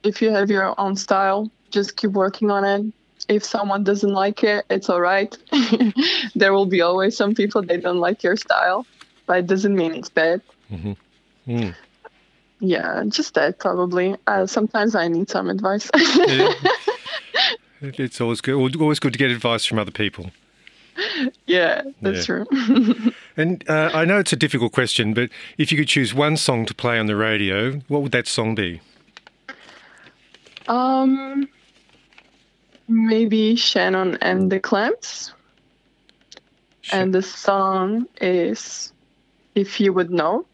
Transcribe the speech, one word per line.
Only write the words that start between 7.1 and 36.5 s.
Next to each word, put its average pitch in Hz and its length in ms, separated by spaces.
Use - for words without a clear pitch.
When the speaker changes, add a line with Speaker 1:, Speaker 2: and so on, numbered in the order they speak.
Speaker 1:
some 208 180
people, 208 280
they 175 160
don't 180 220
like 180 240
your 190 120
style, 202 500
but 180 140
it 180 80
doesn't 196 280
mean 165 180
it's - 160
bad. 165 320
Speaker 2:
Mm-hmm. 98 220
Mm. 113 260
Speaker 1:
Yeah, 92 460
just - 280
that 156 240
probably. 180 580
Uh, 196 180
sometimes 214 480
I 175 140
need 170 220
some 185 200
advice. 196 440
<laughs> 311 40
Speaker 2:
Yeah. 381 260
It, 139 200
it's 127 180
always 117 220
good, 135 180
al-, 156 60
always 151 180
good 131 140
to 113 60
get 131 120
advice 117 340
from 113 140
other 95 120
people. 92 400
Speaker 1:
Yeah, - 360
that's 196 260
Speaker 2:
Yeah. - 160
Speaker 1:
true. 240 680
<laughs> - 140
Speaker 2:
And, 165 320
uh, 156 240
I 160 100
know 196 160
it's 175 140
a - 20
difficult 120 380
question, 113 400
but 120 160
if 151 140
you 151 60
could 147 100
choose 117 260
one 147 220
song 117 300
to - 100
play 117 240
on 110 60
the 104 100
radio, 107 720
what 147 140
would 139 100
that 120 160
song 110 280
be? 87 260
Speaker 1:
Um, 269 800
maybe 220 680
Shannon 185 640
and 185 300
the 190 80
Clams. - 760